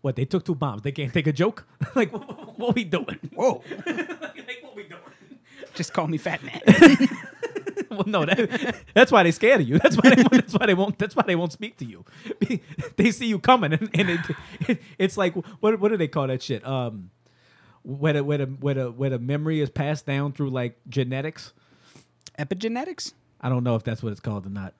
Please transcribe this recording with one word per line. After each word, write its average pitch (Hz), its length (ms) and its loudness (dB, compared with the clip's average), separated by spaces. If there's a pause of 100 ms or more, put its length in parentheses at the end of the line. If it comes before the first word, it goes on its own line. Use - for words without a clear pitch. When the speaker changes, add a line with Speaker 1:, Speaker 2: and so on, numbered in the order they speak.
Speaker 1:
What, 131 160 -4
they 135 80 0
took 175 200 -2
two 175 100 -2
bombs. 127 280 -6
They 143 100 -4
can't 135 200 -6
take 151 140 2
a 156 60 2
joke? 175 340 -2 (140)
<laughs> - 140 -6
Like, 240 180 2
wh-, 220 100 -10
wh-, - 360 -18
what 240 160 0
we 233 100 -2
doing? 151 340 -6 (160)
Speaker 2:
Whoa. - 280 0 (120)
Speaker 1:
<laughs> - 120 -12
Like, 311 760 -10
what 247 140 -20
we 202 80 -16
doing? 175 160 -20 (760)
Speaker 2:
Just - 180 -8
call 165 140 -2
me 156 120 -4
Fat 156 240 -6
Man. - 200 -12
Speaker 1:
<laughs> - 460 10 (800)
Well, 202 160 -4
no, 202 200 0
that, 233 580 -2 (100)
that's 254 160 8
why 214 140 6
they 170 80 4
scared 226 300 4
of 120 60 0
you. 139 100 4
That's - 180 4
why 247 180 8
they 247 80 6
won't, - 100 4
that's 240 220 2
why 233 120 2
they 202 80 4
won't, 196 240 -2
that's 202 180 -4
why - 100 2
they 185 80 0
won't 170 180 -2
speak - 260 -12
to 139 60 -10
you. 92 200 -16 (440)
<laughs> 175 120 -4 (360)
They 214 140 4
see 240 160 -4
you 214 140 -2
coming, 226 320 4
and, 208 220 -2
and 185 160 2
it, 170 100 -2 (480)
it, 220 140 -2 (160)
it's 190 180 -2
like, 180 180 -2 (260)
what, 214 200 2
what 202 80 2
do 220 80 0
they 165 100 0
call 139 220 -4
that 131 140 -4
shit? 120 240 -6
Um, 120 440 -6 (720)
where 143 300 -2
the, 143 100 0
where 147 160 -2
the, 139 80 -2
where 135 280 -4
the, 127 180 -4
where 135 180 -4
the 127 80 -4
memory 147 420 -2
is 139 100 -2
passed 147 360 -4
down 143 260 -2
through, 139 180 -4
like, 123 280 -4 (100)
genetics? 131 680 -6 (840)
Speaker 2:
Epigenetics? 226 760 -6 (260)
Speaker 1:
I 127 80 -6
don't 127 160 -2
know 123 100 0
if 113 100 -2
that's 113 180 -6
what 113 100 -6
it's 98 80 -12
called 101 260 -8
or 98 40 -10
not. 98 300 -10